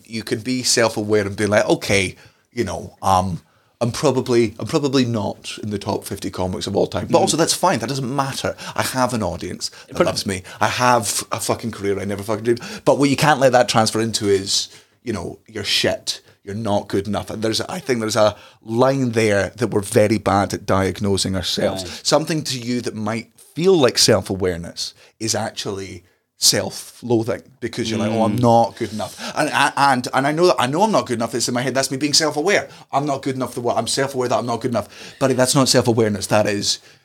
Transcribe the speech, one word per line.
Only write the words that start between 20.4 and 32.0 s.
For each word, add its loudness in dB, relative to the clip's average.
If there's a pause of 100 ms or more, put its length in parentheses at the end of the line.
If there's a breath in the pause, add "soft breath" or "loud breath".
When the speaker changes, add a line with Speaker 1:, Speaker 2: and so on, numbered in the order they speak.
Speaker 1:
at -8
diagnosing 0
ourselves. -2
Speaker 2:
Right. -10
Speaker 1:
Something 2
to -6
you -2
that -6
might -6
feel 2
like 4
self-awareness 0 (260 soft breath)
is -4
actually -8 (340)
self-loathing -2 (180)
because -6
you're -4
like, -2
"Oh, 0
I'm 0
Speaker 2:
Mm. 2
Speaker 1:
not 4
good -6
enough." -10 (160 loud breath)
And, -2 (260)
and, 2
and 2
I 0
know 2
that, 4
I 0
know 0
I'm 2
not 2
good -2
enough. -4
It's -2
in -4
my 0
head. -2
That's 0
me -4
being -2